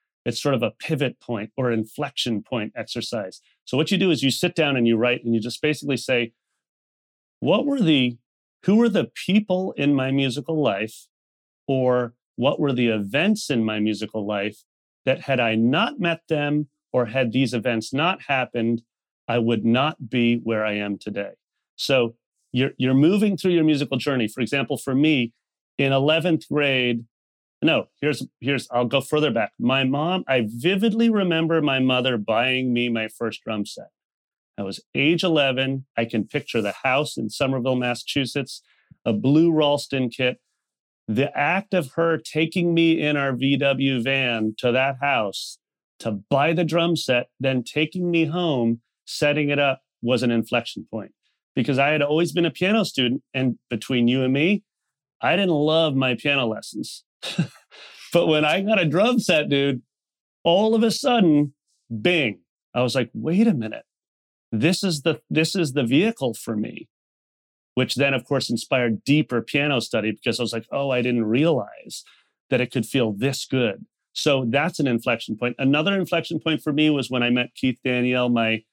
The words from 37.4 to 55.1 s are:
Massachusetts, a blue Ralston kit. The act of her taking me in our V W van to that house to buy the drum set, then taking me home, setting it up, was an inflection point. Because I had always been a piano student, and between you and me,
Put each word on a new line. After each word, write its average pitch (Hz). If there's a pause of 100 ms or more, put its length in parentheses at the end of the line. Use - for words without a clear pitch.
Massachusetts, 127 (420)
a 117
blue 147
Ralston 143
kit. 127 (720)
The 123
act 175
of 165
her 165
taking 170
me 165
in 147
our 139
V 135
W 135
van 120
to 123
that 131
house 123 (420)
to 113 (180)
buy 147
the 175
drum 170
set, 123 (100)
then 131
taking 175
me 165
home, 139 (240)
setting 147
it 143
up, 135 (200)
was 120
an 120
inflection 113
point. 104 (440)
Because 131
I 139
had 151
always 151
been 170
a 151
piano 202
student, 131 (100)
and 131 (120)
between 123
you 131
and 131
me, 180 (580)